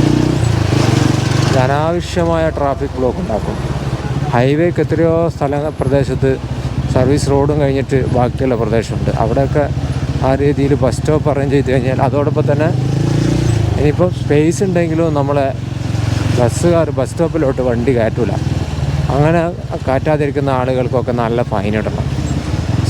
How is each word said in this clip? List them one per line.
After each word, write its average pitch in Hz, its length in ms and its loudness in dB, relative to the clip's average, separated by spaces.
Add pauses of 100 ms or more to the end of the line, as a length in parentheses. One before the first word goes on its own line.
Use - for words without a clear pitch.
(1500)
ഇത് - 140 2
അനാവശ്യമായ 165 840 0 (120)
ട്രാഫിക് 139 420 -2
ബ്ലോക്ക് 127 240 0
ഉണ്ടാക്കും. 107 340 -2 (800)
ഹൈവേക്ക് 151 500 2
എത്രയോ 160 300 2 (200)
സ്ഥല 143 260 -2 (180)
പ്രദേശത്ത് 135 520 0 (640)
സർവീസ് 135 380 2
റോഡും 143 300 2
കഴിഞ്ഞിട്ട് 139 360 0 (180)
ബാക്കിയുള്ള 123 460 0
പ്രദേശമുണ്ട്. 107 480 0 (120)
അവിടെയൊക്കെ 135 420 0 (640)
ആ - 20 2 (120)
രീതിയിൽ 143 400 2
ബസ് 127 160 0
സ്റ്റോപ്പ് 151 340 0
അറേഞ്ച് 139 240 0
ചെയ്ത് 131 160 0
കഴിഞ്ഞാൽ 127 360 0
അതോടൊപ്പം 143 420 0
തന്നെ 151 180 2 (1120)
ഇനിയിപ്പോൾ 151 320 2 (100)
സ്പേസ് 151 460 2
ഉണ്ടെങ്കിലും 170 420 0 (120)
നമ്മളെ 139 260 0 (920)
ബസ്സുകാർ 160 480 2 (120)
ബസ് 120 140 -2
സ്റ്റോപ്പിലോട്ട് 151 560 0
വണ്ടി 120 300 2
കയറ്റൂല. 113 340 0 (840)
അങ്ങനെ 160 280 2 (440)
കയറ്റാതിരിക്കുന്ന 139 640 0 (100)
ആളുകൾക്കൊക്കെ 127 520 0 (100)
നല്ല 117 200 0 (100)
ഫൈൻ 104 280 0
ഇടണം. 104 260 -2 (840)